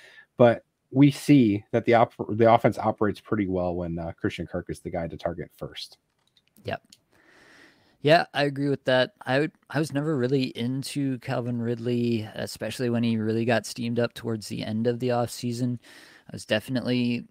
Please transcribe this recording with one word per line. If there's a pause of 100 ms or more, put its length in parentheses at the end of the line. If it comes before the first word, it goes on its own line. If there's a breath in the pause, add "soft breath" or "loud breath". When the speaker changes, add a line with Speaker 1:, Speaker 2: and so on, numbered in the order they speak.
(360 soft breath)
Speaker 1:
But (280)
we
see
that
the
op-, (220)
the
offense
operates
pretty
well
when,
uh,
Christian
Kirk
is
the
guy
to
target
first. (640)
Speaker 2:
Yep. (1200 soft breath)
Yeah,
I
agree
with
that. (120)
I
would, (160)
I
was
never
really (120)
into
Calvin
Ridley,
especially
when
he
really
got
steamed
up
towards
the
end
of
the
offseason. (500 soft breath)
I
was
definitely